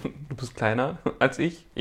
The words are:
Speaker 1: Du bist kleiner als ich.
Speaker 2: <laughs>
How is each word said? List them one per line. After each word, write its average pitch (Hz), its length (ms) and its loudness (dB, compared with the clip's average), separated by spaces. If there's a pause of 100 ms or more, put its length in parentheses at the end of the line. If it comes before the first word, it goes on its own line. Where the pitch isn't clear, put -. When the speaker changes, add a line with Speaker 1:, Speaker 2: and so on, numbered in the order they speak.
(300)
Speaker 1:
Du 117 60 -8
bist 120 200 -10
kleiner 127 420 2 (220)
als - 200 4
ich. 170 300 -2
Speaker 2:
<laughs> - 120 -16